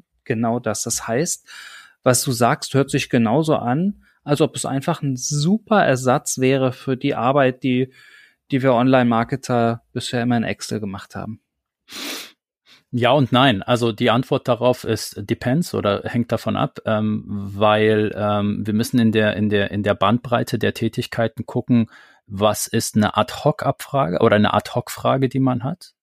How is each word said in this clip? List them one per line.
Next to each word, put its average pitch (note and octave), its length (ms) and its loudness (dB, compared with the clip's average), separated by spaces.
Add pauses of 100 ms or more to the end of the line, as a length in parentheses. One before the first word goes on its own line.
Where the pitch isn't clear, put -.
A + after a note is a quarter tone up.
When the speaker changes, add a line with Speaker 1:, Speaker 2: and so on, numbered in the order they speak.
(240)
Speaker 1:
genau A#2 360 -2
das. A2 240 -4
Das - 240 -6
heißt, C3 400 -4 (540)
was B2+ 220 2
du C#3 80 -2
sagst, A#2+ 440 0
hört C#3 160 0
sich C#3 180 -2
genauso C3+ 480 2
an, D3+ 460 -2 (200)
als C#3+ 180 0
ob - 140 0
es - 100 -8
einfach C#3 360 -4
ein C3+ 140 -2
super E3+ 680 0
Ersatz B2+ 560 0
wäre C3 340 2
für C3 240 -4
die C#3 180 -2
Arbeit, B2+ 480 2
die, B2+ 300 0 (580)
die C3+ 100 0
wir C3 120 4
Online-Marketer A#2 1080 2 (120)
bisher B2 280 -4
immer A#2+ 160 2
in A2 60 0
Excel G#2 360 -6
gemacht F#2+ 360 -12
haben. G2+ 260 -12 (1500)
Speaker 2:
Ja A#2+ 200 2
und C#3 200 4
nein. B2 320 4
Also A#2 280 0
die A2+ 200 0
Antwort C3 360 0
darauf B2 360 0
ist - 340 -6
depends B2 560 -2
oder G2+ 300 -2
hängt - 280 -4
davon G#2+ 260 -2
ab, - 280 -4
ähm, G#2+ 420 -2
weil, G#2+ 880 2
ähm, G#2 540 -2
wir A2 60 -2
müssen A#2 260 0
in A2+ 120 4
der, G#2+ 240 2
in G#2+ 140 0
der, G2+ 220 0
in G2 120 -4
der G2+ 120 0
Bandbreite A#2+ 640 0
der G#2 140 0
Tätigkeiten A2+ 720 -4
gucken, A#2 420 0 (400)
was G#2 400 0
ist - 300 -2
eine G#2 180 2
Ad-Hoc-Abfrage - 1040 -2
oder A2 160 4
eine G#2 180 4
Ad-Hoc-Frage, B2 760 -2
die C3+ 100 -4
man B2+ 240 0
hat, D#3 400 -10